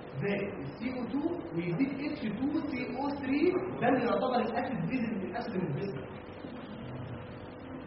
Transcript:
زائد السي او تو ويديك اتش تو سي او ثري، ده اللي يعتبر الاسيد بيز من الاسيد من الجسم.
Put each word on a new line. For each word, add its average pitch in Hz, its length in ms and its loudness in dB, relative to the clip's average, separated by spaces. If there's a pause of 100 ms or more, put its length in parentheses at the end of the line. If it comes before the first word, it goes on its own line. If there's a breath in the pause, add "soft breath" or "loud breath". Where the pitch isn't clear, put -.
(220)
زائد 196 380 2
السي 226 380 -4
او 233 60 -2
تو 302 520 0
ويديك 175 360 2 (120)
اتش - 160 -2
تو 277 500 0
سي 247 260 -2
او 277 120 0
ثري، 277 440 4 (280)
ده 233 80 6
اللي 240 160 6
يعتبر 233 320 4
الاسيد 254 500 2
بيز 254 140 2 (120)
من 185 180 -2
الاسيد 180 240 -2
من 180 160 2
الجسم. - 300 -2 (1900)